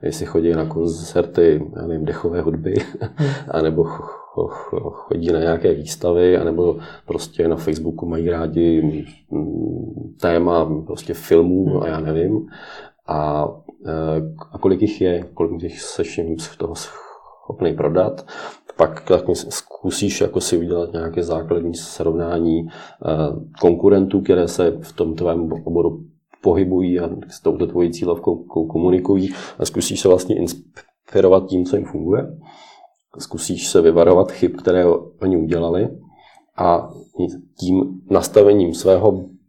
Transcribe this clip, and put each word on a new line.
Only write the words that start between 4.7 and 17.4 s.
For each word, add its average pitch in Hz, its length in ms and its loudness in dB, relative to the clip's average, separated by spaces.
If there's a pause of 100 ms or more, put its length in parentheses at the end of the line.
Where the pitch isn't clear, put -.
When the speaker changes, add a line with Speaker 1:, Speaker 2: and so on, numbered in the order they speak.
Speaker 1:
chodí - 400 -4
na 80 80 2
nějaké 82 340 2
výstavy, 87 640 2
anebo 82 380 0 (300)
prostě 82 420 -4
na 80 80 0
Facebooku 80 520 -6
mají 82 220 -2
rádi, 82 520 2 (480)
mm, 80 920 -8
téma 85 680 0
prostě - 280 -10
filmů 90 520 2
Speaker 2:
Hmm. 82 160 0
Speaker 1:
a - 60 -4
já 80 120 -6
nevím. 82 460 -2 (600)
A, 76 400 -2 (380)
eh, 80 360 -2 (300)
a 90 60 -12
kolik 95 240 2
jich - 180 -2
je, 90 240 0 (100)
kolik 82 280 -2
jich 87 180 -10
seš - 380 -6
jim 82 200 -4
z - 180 -16
toho 85 180 -8
schopnej - 1000 -8